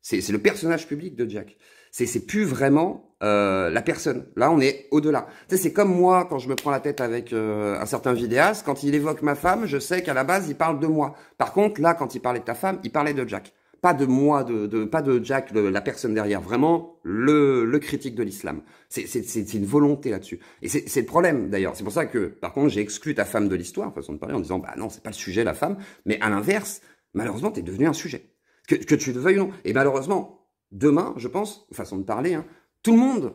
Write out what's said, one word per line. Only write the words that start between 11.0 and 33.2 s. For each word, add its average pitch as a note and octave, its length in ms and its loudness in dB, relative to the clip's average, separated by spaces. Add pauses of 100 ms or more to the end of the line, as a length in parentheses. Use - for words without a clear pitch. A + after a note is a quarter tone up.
Par - 120 0
contre, A2 300 2
là, E3 140 6
quand D3 180 -4
il B2+ 60 -8
parlait B2 200 -2
de A#2 60 -10
ta A2+ 80 -4
femme, F#3+ 300 -2
il A2+ 80 -6
parlait D3 240 0
de B2+ 120 -2
Jack. G2 260 -10 (280)
Pas F3+ 140 6
de C#3 100 2
moi, C3+ 380 4
de, A2+ 240 -2
de, G#2+ 180 0
pas D#3 160 0
de C3 220 2
Jack, C3+ 280 -2
le, G#2 200 2
la G2+ 100 -2
personne B2 320 -4
derrière. G#2 280 0
Vraiment, C#3+ 640 0
le, C3 600 4
le A#2 140 2
critique C3+ 340 -6
de A2 100 -4
l'islam. E2+ 380 -8 (260)
C'est, A2+ 200 -10
c'est, A#2 160 -4
c'est, A2 220 -4
c'est A2 120 -8
une G2+ 80 -2
volonté C#3+ 460 2
là-dessus. - 280 -8 (220)
Et - 80 -8
c'est, - 180 -4
c'est C3+ 140 -2
le A2+ 60 -6
problème, D3+ 420 2
d'ailleurs. F#2+ 260 -2
C'est - 80 -12
pour G2+ 100 -8
ça D#3+ 120 -2
que, G#2 220 -4
par - 260 -10
contre, C#3 160 2
j'ai G#2 120 0
exclu C#3+ 340 -6
ta G#2 100 0
femme G#2 240 0
de F#2+ 60 2
l'histoire, F#2+ 400 -6
façon C#2+ 180 -10
de D2+ 60 -12
parler, - 160 -8
en A#2 40 -2
disant, « F2 200 -4
Bah - 180 -12
non, G2+ 120 -8
c'est - 120 -16
pas - 80 -12
le G#2 60 -12
sujet, F#2+ 280 -2
la F2 120 -2
femme. » - 220 -2 (280)
Mais G#2 160 -2
à A2 80 2
l'inverse, E3+ 520 -2 (340)
malheureusement, A#2 360 -4
t'es G3+ 120 -8
devenu G2 240 0
un D3+ 60 2
sujet. - 420 -10 (320)
Que, - 80 4
que - 180 0
tu - 180 0
le A#2+ 80 -4
veuilles F#3+ 200 4
ou F#3+ 80 2
non. G3 40 -8 (140)
Et G2+ 80 -2
malheureusement, C#3 720 0 (260)
demain, D3 460 2
je A#2+ 100 -10
pense, G3+ 440 -6
façon G2 260 -10
de F#2+ 60 -6
parler, B2 320 -2
hein, D#3+ 100 -6 (380)
tout A3+ 80 4
le A3+ 80 10
monde A#3 360 2